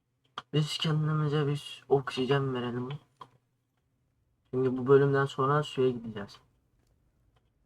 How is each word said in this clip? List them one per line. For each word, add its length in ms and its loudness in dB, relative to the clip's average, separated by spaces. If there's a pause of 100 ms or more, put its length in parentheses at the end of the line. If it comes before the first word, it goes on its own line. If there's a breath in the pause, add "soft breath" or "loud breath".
(540)
Biz 240 0
kendimize 720 0
bir 420 -6
oksijen 640 0
verelim. 360 -6 (1600)
Çünkü 260 0
bu 100 -4
bölümden 380 6
sonra 380 0
suya 260 0
gideceğiz. 500 -10 (1300)